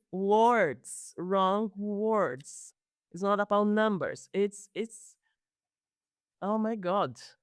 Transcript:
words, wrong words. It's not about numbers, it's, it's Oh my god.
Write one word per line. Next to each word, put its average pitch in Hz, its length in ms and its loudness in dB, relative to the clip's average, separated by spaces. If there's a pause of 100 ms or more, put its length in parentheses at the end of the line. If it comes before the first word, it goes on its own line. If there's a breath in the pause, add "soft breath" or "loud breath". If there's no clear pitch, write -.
(120)
words, 196 1040 2
wrong 190 600 0
words. 202 960 -2 (380)
It's 170 100 -10
not 202 180 2
about 208 280 2
numbers, 208 640 0
it's, 202 420 -2
it's - 400 -10 (1300)
Oh 208 140 -2
my 220 180 -2
god. 180 400 -2 (260)